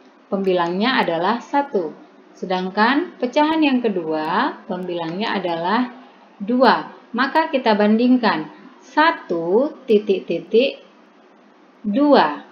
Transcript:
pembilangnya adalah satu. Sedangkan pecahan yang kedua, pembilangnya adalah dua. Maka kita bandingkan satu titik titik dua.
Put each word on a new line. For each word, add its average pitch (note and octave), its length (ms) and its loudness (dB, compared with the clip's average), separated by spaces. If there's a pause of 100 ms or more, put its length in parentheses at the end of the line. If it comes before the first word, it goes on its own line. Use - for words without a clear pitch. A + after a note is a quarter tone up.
(340)
pembilangnya F#3+ 720 0
adalah F3 320 -2
satu. A#3 560 -4 (400)
Sedangkan G#3 880 -2
pecahan D4+ 400 0
yang C4 160 2
kedua, F3+ 880 -2
pembilangnya F3+ 720 -6
adalah F3+ 560 -2 (480)
dua. G#3 560 0 (160)
Maka D#4 400 -2
kita A3 240 0
bandingkan G#3+ 720 2 (320)
satu B3 1040 0
titik - 400 2
titik G#3 560 0 (1040)
dua. G#3 560 2 (100)